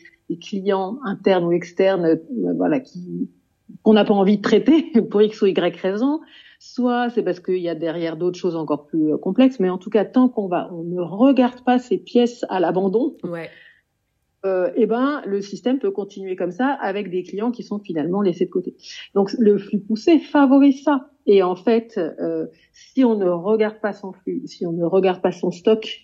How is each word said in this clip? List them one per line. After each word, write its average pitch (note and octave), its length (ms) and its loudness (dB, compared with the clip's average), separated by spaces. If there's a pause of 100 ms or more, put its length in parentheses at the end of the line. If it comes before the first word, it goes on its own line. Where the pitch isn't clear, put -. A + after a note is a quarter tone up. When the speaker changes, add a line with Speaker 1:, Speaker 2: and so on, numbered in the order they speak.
(320)
Speaker 1:
des E3+ 80 -6
clients F#3+ 680 -4
internes F#3+ 400 0
ou E3+ 60 0
externes, F3 540 0
euh, F3 520 -2
voilà, E3+ 220 0
qui, F3+ 500 -10 (540)
qu'on A3 100 6
n'a G3+ 120 6
pas G#3 100 2
envie G3 220 4
de G3+ 40 -4
traiter A#3+ 400 4 (200)
<laughs> - 100 -4
pour G3+ 100 2
X G#3+ 220 2
ou - 20 2
Y F3 340 0
raison, B3 420 -2 (360)
soit A#3+ 540 -2
c'est A3 100 -2
parce F3 180 -2
qu'il F#3 220 -4
y E3+ 80 -4
a E3 60 -4
derrière E3 420 -4
d'autres F3 220 -4
choses E3+ 160 -4
encore D3+ 320 -4
plus, D#3 260 0
euh, C#3+ 60 -2
complexes, C4 400 2
mais F#3 100 2
en F3+ 80 -4
tout G3+ 140 -12
cas, G3+ 140 2
tant B3+ 220 2
qu'on G#3+ 200 -4
va, F3 260 -4
on E3 120 -10
ne F3 140 -6
regarde A#3 640 2
pas B3 140 2
ces - 220 -2
pièces A#3+ 500 0
à F#3+ 100 -4
l'abandon, F#3+ 640 0
Speaker 2:
Ouais. E3+ 240 -10 (1000)
Speaker 1:
euh, F#3 320 0
eh A3 80 4
ben, C4 400 -2
le G3 160 -4
système B3 380 -4
peut G3 120 -2
continuer F#3+ 460 -8
comme F3+ 140 -4
ça B3 160 -2
avec G3+ 440 -4
des F3+ 120 -4
clients G#3 280 -6
qui A3 120 -10
sont G#3 160 -8
finalement F3 420 -4
laissés F3 240 0
de - 40 -12
côté. - 260 -6 (380)
Donc, G3+ 240 0
le G#3 200 4
flux G3 240 -4
poussé D4 380 2
favorise C#4 640 4
ça. C#4 260 -2 (160)
Et G3 180 6
en F3+ 140 0
fait, A3+ 400 0 (240)
euh, E3 260 -4 (240)
si - 320 -2
on A3+ 140 2
ne F#3+ 100 0
regarde G#3 540 0
pas G3+ 100 -4
son F#3+ 220 -14
flux, F3 320 -8
si - 200 -8
on E3+ 60 -4
ne E3+ 140 -2
regarde F#3 360 2
pas F3+ 120 0
son F#3 180 -4
stock - 520 0